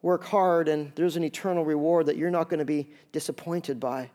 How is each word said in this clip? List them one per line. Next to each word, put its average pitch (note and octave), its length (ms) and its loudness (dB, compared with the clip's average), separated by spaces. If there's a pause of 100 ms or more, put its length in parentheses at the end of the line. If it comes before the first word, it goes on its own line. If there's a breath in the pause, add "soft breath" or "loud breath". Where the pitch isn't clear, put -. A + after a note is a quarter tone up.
Work F3 240 2
hard, F3 420 4
and D3+ 260 -2
there's E3 220 0
an E3+ 80 0
eternal E3+ 420 -2
reward D#3 400 2
that D3+ 100 0
you're E3 140 -2
not E3+ 180 0
gonna D#3 160 -2
be D3 280 -4 (200 loud breath)
disappointed D#3 680 -6
by. B2+ 360 -6